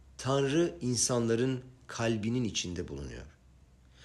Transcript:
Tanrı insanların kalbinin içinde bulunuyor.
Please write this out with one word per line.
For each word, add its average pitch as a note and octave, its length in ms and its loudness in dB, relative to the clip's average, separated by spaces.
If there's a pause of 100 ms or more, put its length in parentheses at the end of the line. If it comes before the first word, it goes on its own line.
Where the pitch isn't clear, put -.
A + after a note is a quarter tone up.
(180)
Tanrı C#3 640 2
insanların B2 800 2 (260)
kalbinin A#2 580 0
içinde F2 440 -4
bulunuyor. C#2+ 360 -10 (800)